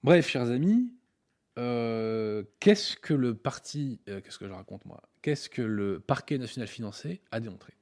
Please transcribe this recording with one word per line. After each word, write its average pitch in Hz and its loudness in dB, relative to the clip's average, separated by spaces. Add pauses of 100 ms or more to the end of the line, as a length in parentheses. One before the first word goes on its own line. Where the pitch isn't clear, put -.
Bref, 160 8
chers 123 0
amis, 208 2 (640)
euh, 113 -2 (160)
qu'est-ce - 6
que - -2
le 123 2
parti, - -6
euh, 98 -8
qu'est-ce - -18
que - -12
je 98 -10
raconte 95 -14
moi ? - -18 (200)
Qu'est-ce 147 -2
que - -4
le 101 0
parquet 139 -2
national 117 -8
financier 135 -10 (120)
a 113 -4
démontré ? 101 -14